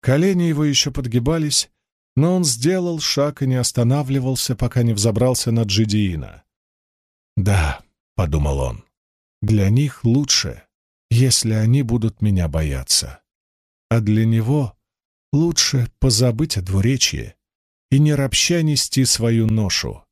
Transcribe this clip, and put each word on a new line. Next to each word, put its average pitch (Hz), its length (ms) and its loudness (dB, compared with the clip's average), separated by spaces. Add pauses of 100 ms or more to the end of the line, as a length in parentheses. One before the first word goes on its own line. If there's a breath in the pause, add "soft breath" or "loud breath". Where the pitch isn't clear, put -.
Колени 175 420 2
его 151 200 0
еще 143 280 0
подгибались, 135 760 -2 (460)
но 170 200 2
он 185 80 0
сделал 165 560 -2
шаг 143 420 -2
и 135 60 0
не 131 80 0
останавливался, 127 1000 -2
пока 123 280 -2
не 113 100 2
взобрался 113 580 0
на 113 120 2
Джидиина. 101 800 -2 (920)
"Да", — 92 460 0 (340)
подумал 73 440 0
он, — 62 260 -6 (560)
"для 104 280 2
них 131 360 0
лучше, 120 580 0 (460)
если 117 440 2
они 110 280 2
будут 113 400 -2
меня 98 260 2
бояться. 71 760 -4 (680)
А 117 100 2
для 107 260 2
него 113 520 0 (560)
лучше 143 640 0
позабыть 123 580 0
о 95 40 -4
двуречье 98 760 -2 (560)
и 135 80 4
не 151 140 4
ропща 143 480 0
нести 139 440 0
свою 113 420 2
ношу. 107 640 -2